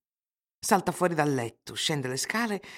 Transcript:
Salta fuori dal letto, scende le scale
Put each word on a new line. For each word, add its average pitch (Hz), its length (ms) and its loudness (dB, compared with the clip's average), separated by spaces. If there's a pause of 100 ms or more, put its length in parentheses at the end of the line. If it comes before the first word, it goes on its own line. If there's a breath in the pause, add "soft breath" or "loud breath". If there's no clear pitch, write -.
(580)
Salta 185 320 2
fuori 175 220 2
dal 147 220 2
letto, 117 400 -6
scende 139 340 -2
le 131 80 -4
scale 214 460 -2 (160 loud breath)